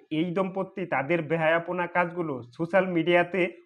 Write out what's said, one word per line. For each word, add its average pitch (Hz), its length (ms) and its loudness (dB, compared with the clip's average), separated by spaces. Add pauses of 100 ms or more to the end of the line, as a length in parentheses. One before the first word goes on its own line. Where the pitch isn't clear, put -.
(120)
এই 165 220 0
দম্পতি 190 520 -4
তাদের 143 360 0
বেহায়াপনা 165 680 0
কাজগুলো 170 560 -2
সোশ্যাল 175 420 0
মিডিয়াতে 175 680 2 (140)